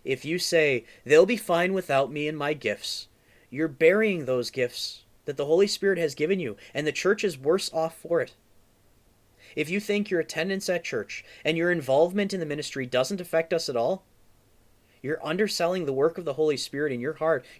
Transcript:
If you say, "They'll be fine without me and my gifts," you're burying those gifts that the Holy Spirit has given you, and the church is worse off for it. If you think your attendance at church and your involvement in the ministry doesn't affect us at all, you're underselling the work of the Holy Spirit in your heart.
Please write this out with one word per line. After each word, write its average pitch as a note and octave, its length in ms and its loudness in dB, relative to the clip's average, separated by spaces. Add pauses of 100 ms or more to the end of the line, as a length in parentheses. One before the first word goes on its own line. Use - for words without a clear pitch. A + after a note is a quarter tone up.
If C3+ 200 -4
you E3 140 -4
say, D3+ 460 2 (200)
"They'll D#3 220 8
be A#3 100 0
fine F3+ 380 0
without C#3 380 0
me D3+ 160 -4
and D#3 100 -6
my D3 160 -2
gifts," - 540 -6 (420)
you're D#3 180 -2
burying F3 560 4
those B2 260 -2
gifts - 540 -6 (200)
that C#3+ 120 -6
the C#3+ 100 -2
Holy F3 200 6
Spirit G3 320 0
has D#3+ 160 0
given F3 240 2
you, A#2+ 180 -4 (160)
and D3 140 -4
the D3 60 0
church G#3 320 0
is E3 120 -2
worse D3+ 360 0
off D#3+ 260 -4
for E3 220 0
it. - 140 -6 (1200)
If D3+ 140 -4
you G3+ 100 -2
think G3+ 300 -2
your F3 100 0
attendance F#3+ 480 -4
at F3 160 -2
church - 400 -8 (200)
and D#3+ 120 0
your F3 160 2
involvement F3 600 2
in F#3 80 -4
the D#3 60 -4
ministry C#3+ 400 -6
doesn't C3 340 -2
affect E3 320 -2
us E3 160 -2
at B2+ 80 -4
all, C#3+ 280 0 (1000)
you're C#3+ 220 -6
underselling F3+ 640 0
the C#3 60 -2
work D3+ 260 2
of F3 60 -10
the C#3+ 100 -4
Holy D3+ 220 2
Spirit C#3 360 -4
in A#2+ 80 -4
your D3 140 -4
heart. D#3 300 0 (160)